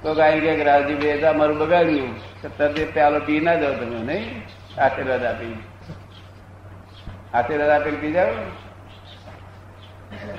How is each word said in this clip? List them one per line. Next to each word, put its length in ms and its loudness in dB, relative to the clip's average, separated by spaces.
કોક 160 -2
આઈને 220 4
કે 160 2
કે 80 0
"રાવજીભાઈ 420 2
એ 140 0
તો 60 2
અમારું 320 2
બગાડ્યું." 580 2
તો 60 -10
તરત 300 -2
એ 60 -2
પ્યાલો 360 2
પી 200 0
ના 140 2
જાઓ 180 0
તમે, 260 -6
નહીં? 440 -6
આશીર્વાદ 440 0
આપી, 380 -6
આશીર્વાદ 340 0
આપીને 280 2
પી 160 -4
જાઓ. 140 2